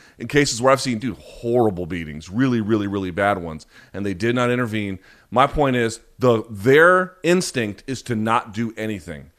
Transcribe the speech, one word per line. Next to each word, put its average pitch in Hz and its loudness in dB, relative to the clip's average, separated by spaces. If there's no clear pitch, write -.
in 117 -10
cases 139 2
where 131 6
I've 131 4
seen, 120 -4
dude, 107 -6
horrible 110 0
beatings, 80 -10
really, 120 0
really, 104 0
really 98 -4
bad 98 0
ones, 80 -10
and 101 -8
they 98 -4
did 113 -2
not 123 0
intervene. 107 -4
My 127 4
point 139 0
is, 113 -2
the, 117 2
their 160 4
instinct 135 -2
is 131 -8
to 117 -4
not 113 -2
do 113 -4
anything. 87 -10